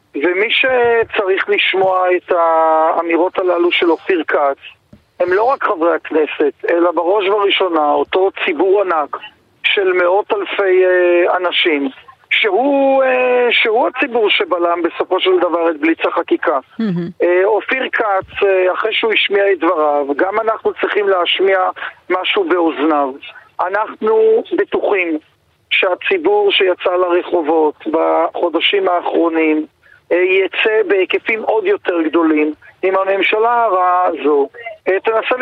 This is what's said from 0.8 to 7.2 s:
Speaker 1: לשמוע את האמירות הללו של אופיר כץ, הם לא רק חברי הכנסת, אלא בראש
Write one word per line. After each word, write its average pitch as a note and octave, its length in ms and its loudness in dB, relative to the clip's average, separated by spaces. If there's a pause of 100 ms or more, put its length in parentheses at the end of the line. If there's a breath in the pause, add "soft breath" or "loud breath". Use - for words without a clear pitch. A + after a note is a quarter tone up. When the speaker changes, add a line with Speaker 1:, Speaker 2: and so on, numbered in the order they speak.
Speaker 1:
לשמוע F#3 680 0
את - 160 -4
האמירות E3 1040 2
הללו F3 340 0
של F3 180 0
אופיר D#3+ 380 -2
כץ, C#3+ 300 0 (600)
הם F3+ 120 0
לא G3+ 100 2
רק B3+ 220 0
חברי E3+ 300 0
הכנסת, D3+ 580 -2 (180)
אלא E3+ 220 2
בראש F3+ 360 0